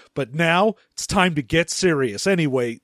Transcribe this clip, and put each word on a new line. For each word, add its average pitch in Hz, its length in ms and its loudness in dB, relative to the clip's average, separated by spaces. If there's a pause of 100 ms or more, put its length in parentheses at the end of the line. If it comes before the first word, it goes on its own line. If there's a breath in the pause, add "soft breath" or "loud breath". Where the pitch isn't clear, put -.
(140 loud breath)
but 123 200 -6
now 170 420 2 (180 soft breath)
it's - 120 -10
time 180 300 0
to 147 60 0
get 160 280 -2
serious." 139 560 0
Anyway, 131 580 0